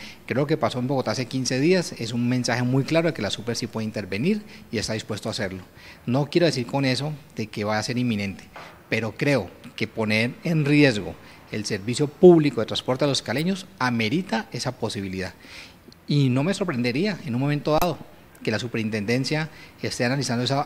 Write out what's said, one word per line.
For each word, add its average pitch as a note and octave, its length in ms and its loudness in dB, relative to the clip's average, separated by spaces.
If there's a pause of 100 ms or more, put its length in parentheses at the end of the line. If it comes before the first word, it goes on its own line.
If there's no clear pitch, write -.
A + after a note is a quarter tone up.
(280)
Creo C3+ 200 0
que D3+ 80 0
pasó B2 240 0
en B2 80 -2
Bogotá B2+ 240 0
hace B2 140 -4
quince C3 340 -2
días. E3+ 380 2
Es A2+ 160 -6
un A#2+ 160 0
mensaje B2 340 0
muy B2+ 220 2
claro E3 220 2
de D#3 60 0
que - 80 -6
la G2 100 -2
super A2+ 260 -6
sí A#2 100 -4
puede A2 180 -6
intervenir A2 580 -2 (280)
y A#2 60 -4
está G#2 160 -2
dispuesto A2 340 -6
a A2+ 40 -2
hacerlo. F#2+ 320 -6 (420)
No C3+ 240 0
quiero E3+ 160 4
decir B2+ 200 0
con C#3 200 0
eso C3 260 -2 (240)
de A2 120 -6
que G#2+ 180 -4
va G#2+ 140 0
a G#2+ 40 -2
ser A#2+ 140 -4
inminente, G#2 480 -2 (420)
pero A2 300 -4
creo C3+ 320 0 (260)
que G#2+ 120 -4
poner A2 480 0 (100)
en D#3+ 180 2
riesgo C3+ 520 4 (360)
el G#2+ 140 -4
servicio A2 420 -2
público D3+ 540 8
de G#2+ 60 -2
transporte B2+ 360 -2
a D3 60 4
los B2+ 120 0
caleños E3 440 -2 (120)
amerita B2+ 760 0
esa B2+ 240 -6
posibilidad. F#2+ 560 -6 (760)
Y C#3+ 220 4
no C3 140 2
me F#3+ 100 0
sorprendería D#3 720 -2
en A#2+ 100 -4
un B2 60 0
momento D3 400 0
dado D#3+ 160 -2 (460)
que - 60 -4
la A2 80 2
superintendencia A#2 920 -2 (320)
esté A#2+ 200 -4
analizando B2 400 0
esa C3+ 220 0